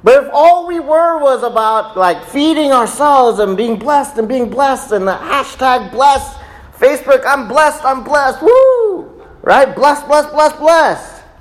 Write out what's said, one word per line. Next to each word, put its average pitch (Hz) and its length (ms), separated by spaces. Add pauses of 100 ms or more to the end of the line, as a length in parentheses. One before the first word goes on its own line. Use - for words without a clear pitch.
But 254 200
if - 80
all 339 340
we 339 140
were 320 380
was 262 240
about, 220 540
like, 180 280
feeding 294 480
ourselves 254 640
and 196 180
being 226 200
blessed 277 420
and 220 100
being 240 220
blessed 262 420
and 190 160
the 185 60
hashtag 254 760
blessed, 269 480 (400)
Facebook, 277 480
"I'm 262 220
blessed, 294 360
I'm 262 200
blessed, 277 380
woo!" 480 800 (200)
Right? 247 320
Blessed, 285 320
blessed, 294 260
blessed, 302 260
blessed. 302 640 (180)